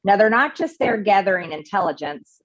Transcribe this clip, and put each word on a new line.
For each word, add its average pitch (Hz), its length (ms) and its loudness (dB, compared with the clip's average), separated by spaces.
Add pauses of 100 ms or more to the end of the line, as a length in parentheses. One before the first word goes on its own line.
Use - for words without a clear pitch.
Now, 196 140 4
they're 220 120 4
not 254 280 0
just - 220 -6
there 240 180 0
gathering 190 560 0
intelligence, 151 920 -6